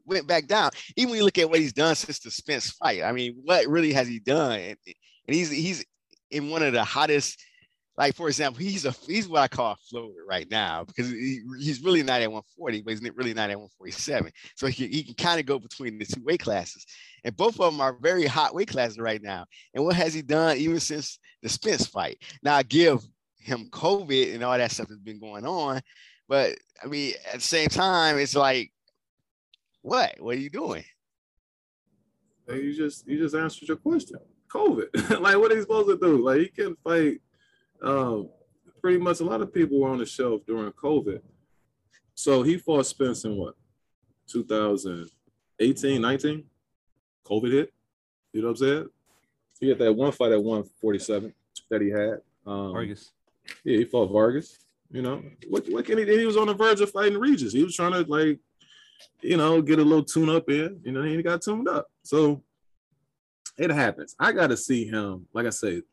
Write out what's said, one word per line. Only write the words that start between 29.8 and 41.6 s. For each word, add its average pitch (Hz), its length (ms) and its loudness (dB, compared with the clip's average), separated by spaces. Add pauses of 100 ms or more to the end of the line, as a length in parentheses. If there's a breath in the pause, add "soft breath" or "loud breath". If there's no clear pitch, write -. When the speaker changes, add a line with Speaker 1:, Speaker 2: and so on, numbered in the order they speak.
Speaker 1:
what? - 380 0
What 117 180 -6
are 135 40 -6
you 143 80 -10
doing? 147 360 -8 (1600)
Speaker 2:
Hey, 131 140 -8
you 143 140 -6
just, 151 300 -6
you 147 140 -2
just 156 160 -2
answered 156 320 -4
your 156 100 -2
question. - 400 -2 (300)
covid. - 460 2
<laughs> - 260 0
Like, 196 180 4
what 220 140 6
are 220 40 4
you 220 60 2
supposed 214 280 2
to 185 80 4
do? 147 280 4
Like, 131 140 4
he 185 80 2
couldn't 196 360 -6
fight. 160 360 2 (640)
Um, 123 460 0 (500)
pretty 180 200 4
much 175 220 0
a - 20 -2
lot 214 180 -2
of 196 100 -6
people 147 280 2
were 135 100 4
on 131 80 -2
the 117 80 -4
shelf 113 400 -2
during 110 280 -4
covid. 127 480 -2 (920 soft breath)